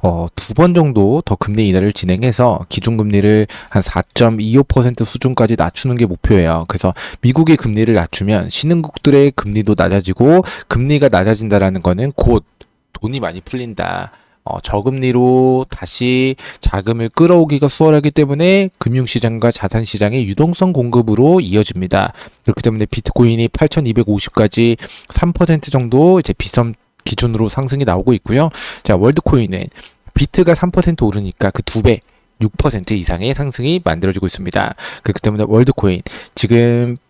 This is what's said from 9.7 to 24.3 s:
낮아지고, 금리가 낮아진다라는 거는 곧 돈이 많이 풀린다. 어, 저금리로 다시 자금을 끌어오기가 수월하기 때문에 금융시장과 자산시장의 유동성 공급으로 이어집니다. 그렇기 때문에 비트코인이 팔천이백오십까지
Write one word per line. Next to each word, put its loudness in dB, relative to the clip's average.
낮아지고, 2
금리가 2
낮아진다라는 0
거는 -2
곧 2
돈이 -8
많이 -8
풀린다. -8
어, -8
저금리로 0
다시 -2
자금을 -2
끌어오기가 4
수월하기 2
때문에 2
금융시장과 0
자산시장의 -2
유동성 0
공급으로 2
이어집니다. -2
그렇기 -2
때문에 0
비트코인이 0
팔천이백오십까지 0